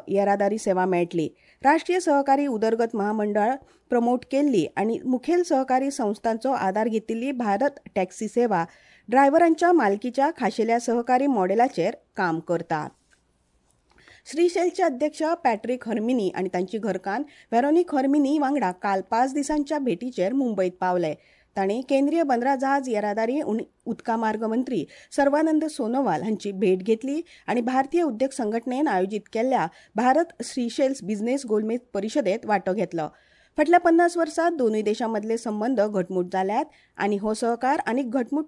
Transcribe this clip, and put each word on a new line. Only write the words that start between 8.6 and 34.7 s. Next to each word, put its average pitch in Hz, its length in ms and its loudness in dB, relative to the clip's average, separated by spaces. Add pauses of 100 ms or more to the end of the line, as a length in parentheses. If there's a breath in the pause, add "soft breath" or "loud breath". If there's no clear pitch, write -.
ड्रायव्हरांच्या 330 600 6
मालकीच्या 254 680 2
खाशेल्या 226 420 0
सहकारी 247 480 0
मॉडेलाचेर 208 680 2 (200)
काम 170 240 0
करता. 170 480 -4 (1400 soft breath)
श्रीशेलचे 349 580 0
अध्यक्ष 302 400 0 (200)
पॅट्रिक 233 440 -2
हर्मिनी 220 480 -2
आनी 185 180 -4
तांची 190 240 -4
घरकान्न 202 460 -4 (280 loud breath)
व्हेरोनिक 294 440 2
हर्मिनी 277 420 2
वांगडा 269 340 0
काल 196 300 -2
पांच 254 320 0
दिसांच्या 294 460 -2
भेटीचेर 240 540 -2
मुंबयत 208 380 0
पावले. 180 420 -2 (420 soft breath)
तांणी 202 340 -2
केंद्रीय 285 340 2
बंदरां 262 360 0
जहाज 269 300 0
येरादारी 220 500 -2
आनी 233 240 -2 (220)
उदका 226 320 -4
मार्ग 220 260 -2
मंत्री 220 420 -2 (300 loud breath)
सर्वानंद 302 500 2
सोनोवाल 254 560 -2
हांची 202 300 -4
भेट 190 320 0
घेतली 262 380 -2 (260 soft breath)
आनी 240 140 0
भारतीय 262 400 0
उद्योग 269 300 0
संघटनेन 247 560 -2
आयोजीत 196 460 -2
केल्ल्या 226 340 0 (280 soft breath)
भारत 262 380 2 (100)
श्रीशेल्स 262 600 -2
बिझनेस 226 420 -2
गोलमेज 214 340 -2 (140)
परिशदेंत 214 520 -2
वांटो 190 280 0
घेतलो. 170 340 -4 (500 soft breath)
फाटल्या 320 220 4
पन्नास 339 380 4
वर्सांत 330 400 0
दोनूय 220 240 2